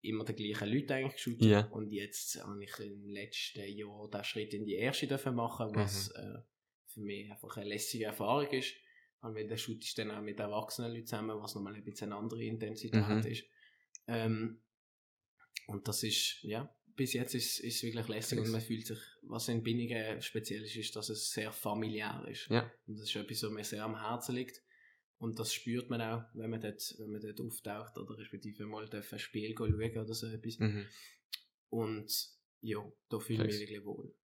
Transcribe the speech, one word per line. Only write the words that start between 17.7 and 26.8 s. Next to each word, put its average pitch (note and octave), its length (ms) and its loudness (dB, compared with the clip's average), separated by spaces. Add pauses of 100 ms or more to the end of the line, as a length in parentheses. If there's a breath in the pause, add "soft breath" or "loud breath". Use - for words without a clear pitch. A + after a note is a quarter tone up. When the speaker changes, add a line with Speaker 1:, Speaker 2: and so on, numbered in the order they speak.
Speaker 1:
es - 80 0
wirklich A2+ 240 -2
lässig A2 300 0
Speaker 2:
Fix. A2+ 100 2
Speaker 1:
und A2+ 40 2
man A2+ 80 2
fühlt A2+ 260 -2
sich, A2 120 -4 (240)
was A2+ 260 -2
in A#2 140 4
Binnigen A#2 580 0
speziell G#2+ 420 -2
ist, A2 140 -6
ist, G#2+ 180 -4
dass G#2+ 140 -2
es G#2+ 220 0
sehr A2 220 0
familiär G#2+ 760 0
ist. - 220 -8
Speaker 2:
Ja. A#2 200 4 (160)
Speaker 1:
Und G#2+ 120 -8
das G#2+ 100 -6
ist - 80 0
etwas, G#2 280 -4
was G#2+ 60 -2
mir G#2+ 140 -6
sehr G#2+ 180 -4
am A2 160 -2
Herzen A#2+ 380 0
liegt. B2+ 240 -4 (580 soft breath)
Und A2+ 200 -2
das A2 160 0
spürt A#2+ 360 0
man A#2 120 2
auch, A2+ 200 0 (120)
wenn A2+ 160 -2
man A2+ 100 0
dort, G#2+ 380 -4